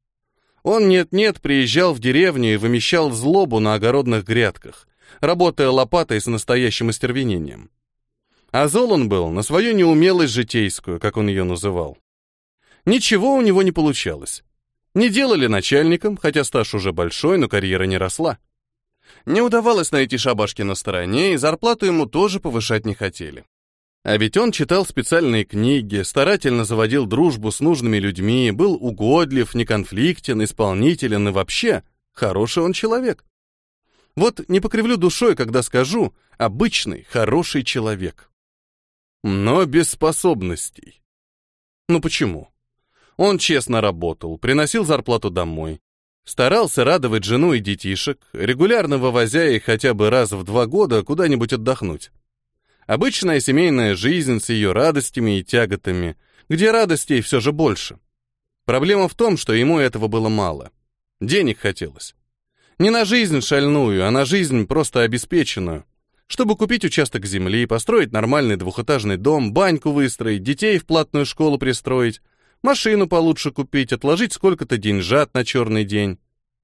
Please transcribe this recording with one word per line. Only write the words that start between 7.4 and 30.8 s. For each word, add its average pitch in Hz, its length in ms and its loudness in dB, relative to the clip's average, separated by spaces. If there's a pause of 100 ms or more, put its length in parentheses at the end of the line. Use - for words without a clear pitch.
А 143 180 2
зол 220 240 2
он 131 160 2
был 90 220 2
на 90 120 -2
свою 196 320 0
неумелость 170 580 4
житейскую, 104 680 -2
как 104 160 -2
он 107 120 0
ее 95 160 0
называл. 87 540 -4 (840)
Ничего 226 500 2
у 262 80 2
него 190 200 4
не 180 100 2
получалось. 131 680 -4 (520)
Не 220 160 2
делали 208 360 2
начальником, 160 680 2
хотя 147 280 0
стаж 120 300 -2
уже 95 180 -2
большой, 90 460 0
но 127 100 0
карьера 95 360 0
не 95 140 0
росла. 117 400 -4 (880)
Не 190 160 2
удавалось 226 500 2
найти 135 240 0
шабашки 110 460 -2
на 98 120 -2
стороне, 101 600 -2
и - 20 -2
зарплату 196 500 -2
ему 165 200 0
тоже 185 340 -2
повышать 113 460 -4
не 101 80 -4
хотели. 80 500 -12 (600)
А 104 120 0
ведь 107 200 2
он 226 160 2
читал 175 340 0
специальные 127 580 0
книги, 104 580 -2
старательно 139 600 0
заводил 113 400 0
дружбу 110 460 0
с - 100 -6
нужными 123 380 0
людьми, 101 540 0
был 170 220 0
угодлив, 123 800 0
неконфликтен, 113 880 -2
исполнителен 104 840 0